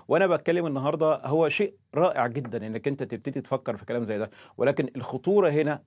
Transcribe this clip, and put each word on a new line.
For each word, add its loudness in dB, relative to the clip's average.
وانا 4
بتكلم 2
النهارده 0
هو 2
شيء -2
رائع 2
جدًا -6
انك -4
انت -4
تبتدي -8
تفكر -4
في -18
كلام -4
زي -4
ده، -6
ولكن 2
الخطوره 2
هنا 0